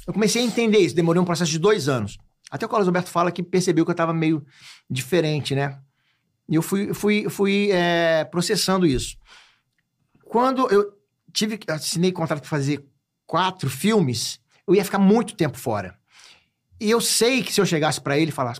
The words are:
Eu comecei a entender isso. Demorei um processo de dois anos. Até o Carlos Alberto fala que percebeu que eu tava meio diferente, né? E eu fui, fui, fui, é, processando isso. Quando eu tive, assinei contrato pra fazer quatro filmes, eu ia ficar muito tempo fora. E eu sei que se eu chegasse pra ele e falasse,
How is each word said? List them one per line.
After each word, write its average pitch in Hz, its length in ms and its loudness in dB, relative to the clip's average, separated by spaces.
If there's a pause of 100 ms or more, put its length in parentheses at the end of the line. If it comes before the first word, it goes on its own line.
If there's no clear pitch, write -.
Eu - 80 -6
comecei 220 300 0
a - 20 0
entender 220 340 2
isso. 151 160 2
Demorei 165 240 2
um 180 60 2
processo 170 240 -2
de 160 100 -2
dois 175 300 2
anos. 110 260 -2 (360)
Até - 120 -10
o 220 60 -6
Carlos 208 180 2
Alberto 180 220 0
fala 175 220 0
que 180 100 -6
percebeu 175 440 0
que 175 60 0
eu 170 40 -4
tava 165 180 0
meio 160 320 0 (440)
diferente, 151 680 -2
né? 139 240 -4 (680)
E - 80 -2
eu 160 60 2
fui, 196 320 -2
fui, 208 340 0
fui, 202 440 0
é, 170 540 2
processando 180 600 0
isso. 127 320 0 (1040)
Quando 254 480 2
eu 202 200 4 (420)
tive, 220 260 -4 (100)
assinei 165 420 -2
contrato 165 300 -4
pra - 80 -18
fazer 143 340 -2 (420)
quatro 180 440 -2
filmes, 185 680 0 (280)
eu 180 80 4
ia 202 80 4
ficar 202 160 -2
muito 214 360 4
tempo - 220 -2
fora. 101 380 -6 (840)
E 208 80 0
eu 233 100 2
sei 233 420 0
que - 120 -8
se 202 80 2
eu 180 40 4
chegasse 156 360 0
pra 143 160 -2
ele 160 120 2
e - 40 -8
falasse, 120 260 -6